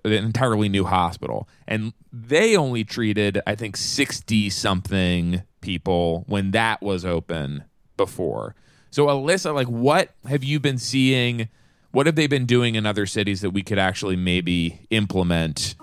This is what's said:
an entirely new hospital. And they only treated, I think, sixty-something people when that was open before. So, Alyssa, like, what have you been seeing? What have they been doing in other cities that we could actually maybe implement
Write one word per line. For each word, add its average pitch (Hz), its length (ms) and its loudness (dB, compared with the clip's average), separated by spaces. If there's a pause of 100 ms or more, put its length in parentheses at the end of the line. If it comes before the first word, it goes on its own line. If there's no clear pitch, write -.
an 107 80 2
entirely 110 560 0
new 98 160 2
hospital. 82 640 -2 (180)
And 110 240 -4 (220)
they 147 420 2
only 127 300 0
treated, 104 600 0
I 104 100 -2
think, 104 200 -8
sixty-something 92 1700 0 (160)
people 87 680 -2
when 98 240 -2
that 113 300 0
was 95 220 -4
open 80 640 -4 (320)
before. 62 580 -4 (360)
So, 147 160 2
Alyssa, 151 460 0
like, 135 140 0
what 127 440 2 (140)
have 135 180 -2
you 147 180 0
been 135 160 0
seeing? 120 720 2 (420)
What 135 140 4
have 160 100 4
they 151 120 2
been 135 180 0
doing 120 300 4
in 107 100 0
other 104 200 0
cities 98 360 -2
that 101 80 0
we 95 140 -2
could 101 140 -2
actually 95 380 0
maybe 87 760 0
implement 87 920 0